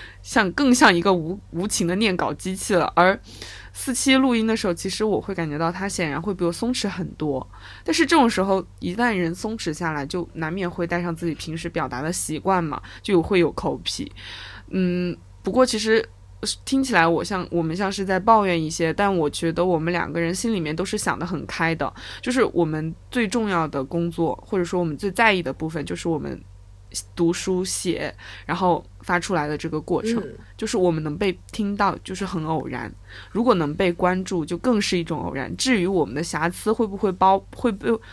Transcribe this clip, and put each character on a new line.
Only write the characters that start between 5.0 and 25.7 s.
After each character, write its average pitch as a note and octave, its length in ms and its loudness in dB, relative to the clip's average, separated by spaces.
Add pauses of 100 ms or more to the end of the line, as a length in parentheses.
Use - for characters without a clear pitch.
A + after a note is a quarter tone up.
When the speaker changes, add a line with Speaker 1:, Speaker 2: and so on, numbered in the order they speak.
Speaker 1:
我 G#3+ 160 2
会 - 160 -6
感 E3 140 -4
觉 D3 80 -6
到 E3 160 0
他 F#3+ 160 -6
显 E3+ 220 -2
然 C#3 100 -4
会 F#3+ 140 -4
比 F3+ 100 4
我 E3+ 80 4
松 A#3 200 -2
弛 B3 140 -2
很 E3+ 260 -4
多。 C#3+ 320 -2 (380)
但 D#4+ 120 0
是 D#4+ 100 4
这 E4+ 100 2
种 C4 140 8
时 F#3+ 140 0
候， F#3+ 200 2 (160)
一 F3 160 -4
旦 A#3+ 160 2
人 F3 240 0
松 G#3+ 220 -6
弛 E3+ 160 -4
下 D#3+ 200 -4
来， C#3+ 120 -4
就 E3+ 300 -6
难 D#3+ 180 -6
免 F3+ 180 -4
会 E3+ 160 -4
带 F3 140 -2
上 F3 160 -4
自 E3+ 100 -6
己 D#3+ 80 -2
平 D#3 220 -10
时 E3 140 -8
表 D#3 180 -4
达 B2+ 140 -6
的 D#3+ 100 -4
习 D#3 260 -4
惯 F#3+ 240 2
嘛， D3+ 200 -4 (200)
就 F3+ 200 4
会 F#3 180 2
有 D#3 120 4
口 C#3 260 -4
癖。 - 340 -8 (560)
嗯， F3+ 480 0 (260)
不 G3 80 -2
过 B3 140 6
其 B3 140 0
实 A3 280 4 (600)
听 C4+ 180 2
起 B3+ 80 -2
来 E3 160 6
我 E3+ 160 2
像， F3+ 260 -4
我 E3+ 120 0
们 D#3+ 120 -2
像 G3 160 -2
是 G3 140 -4
在 F#3 160 0
抱 G#3+ 240 6
怨 E3+ 180 2
一 D#3 60 -4
些， D#3+ 240 -2
但 G3 240 2
我 D3+ 140 2
觉 E3 200 -2
得 E3+ 140 2
我 F3+ 140 4
们 D#3+ 120 0
两 E3+ 220 -2
个 E3+ 80 -2
人 E3+ 140 0
心 A3+ 180 -2
里 G3 80 0
面 D3+ 160 -2
都 F3 80 -2
是 G#3+ 140 -4
想 E3+ 200 -2
得 D3+ 60 -4
很 E3+ 220 -6
开 E3 280 0
的。 D3+ 160 -4 (300)
就 - 100 -4
是 B3 220 4
我 E3+ 140 2
们 D#3 280 -4 (160)
最 A#3+ 160 0
重 A3 220 0
要 E3+ 180 0
的 C#3+ 160 -4
工 E3+ 280 -2
作， E3 360 -2
或 G3 120 -2
者 F3 60 2
说 F3+ 140 -2
我 F3 60 0
们 D#3 100 -2
最 G3 160 -4
在 A3 220 4
意 F#3 100 0
的 C3 80 -4
部 D#3+ 160 -6
分， D#3+ 200 -6